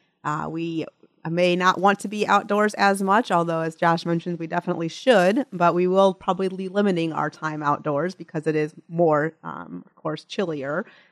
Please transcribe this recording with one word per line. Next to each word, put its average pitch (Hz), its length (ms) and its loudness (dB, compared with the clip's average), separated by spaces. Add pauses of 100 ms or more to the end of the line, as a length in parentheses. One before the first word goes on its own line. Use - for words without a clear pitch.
(240)
Uh, 151 260 -4
we 165 360 -6 (420)
may 175 280 2
not 180 240 2
want 196 200 6
to - 80 -8
be 208 200 -2
outdoors 202 480 2
as 196 260 2
much, 202 300 2
although, 170 300 0
as 160 120 -4
Josh 170 320 0
mentioned, 170 320 -4
we 165 80 -8
definitely 170 420 -4
should, 208 640 2
but 175 220 2
we 180 140 0
will 190 260 4
probably 190 360 -4
be 190 200 -8
limiting 180 420 0
our 151 200 -4
time 151 320 -8
outdoors 147 500 -2
because 165 320 -10
it 156 100 0
is 151 200 -2 (120)
more, 160 460 2 (100)
um, 80 440 -12
of - 80 -20
course, 156 280 -8
chillier 156 640 -6 (260)